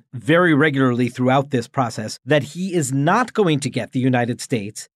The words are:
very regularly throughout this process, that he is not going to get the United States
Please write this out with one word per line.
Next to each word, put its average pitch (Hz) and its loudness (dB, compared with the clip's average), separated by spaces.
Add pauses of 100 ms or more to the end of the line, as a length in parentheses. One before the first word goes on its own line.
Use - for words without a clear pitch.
(140)
very 156 2
regularly 131 2
throughout 131 0
this - -2
process, 113 -6
that 143 0
he 180 -8
is 135 -2
not 185 0
going 165 2
to 127 -4
get 113 -6
the 131 -4
United 120 0
States 107 -6